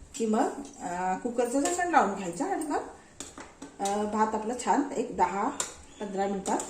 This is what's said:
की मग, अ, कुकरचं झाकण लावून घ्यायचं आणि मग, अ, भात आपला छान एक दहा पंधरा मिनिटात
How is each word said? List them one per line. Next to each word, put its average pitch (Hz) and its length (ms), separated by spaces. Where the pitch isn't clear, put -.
की 226 100
मग, 220 240
अ, 185 360
कुकरचं 240 420
झाकण 349 320
लावून 202 240
घ्यायचं 190 300
आणि 381 180
मग, 320 180
अ, 202 240
भात 214 320
आपला 214 180
छान 233 160
एक 185 200
दहा 214 320
पंधरा 196 260
मिनिटात 202 320